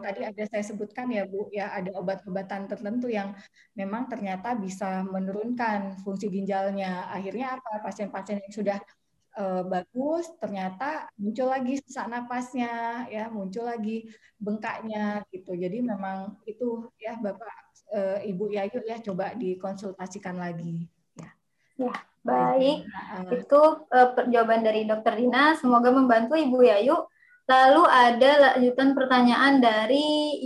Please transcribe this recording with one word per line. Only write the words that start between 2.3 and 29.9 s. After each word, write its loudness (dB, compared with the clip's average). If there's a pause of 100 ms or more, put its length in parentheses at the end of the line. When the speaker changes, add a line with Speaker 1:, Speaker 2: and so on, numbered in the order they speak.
Speaker 1:
tertentu -6
yang -6 (400)
memang -6
ternyata -6
bisa -6
menurunkan -6
fungsi -6
ginjalnya. -4
Akhirnya -8
apa? -10
Pasien-pasien -8
yang -16
sudah, -4 (580)
eh, -4
bagus, -4
ternyata -8 (160)
muncul -2
lagi -4
sesak -10
napasnya, -6
ya, -8
muncul -8
lagi -8 (320)
bengkaknya, -6
gitu. -12
Jadi -4
memang -8
itu -6
ya, -10
Bapak, -8 (400)
eh, -4
Ibu -4
Yayu -4
ya, -8
coba -6
dikonsultasikan -8
lagi. -8 (240)
Ya. -18 (500)
Speaker 2:
Ya, -4 (260)
baik. 2
Speaker 1:
Heeh. -8
Speaker 2:
Itu, 4
eh, 8
per-, 0
jawaban 4
dari 0
Dokter 0
Dina. 4
Semoga 4
membantu 4
Ibu 2
Yayu. 6 (400)
Lalu 8
ada 8 (120)
lanjutan 4
pertanyaan 4
dari 2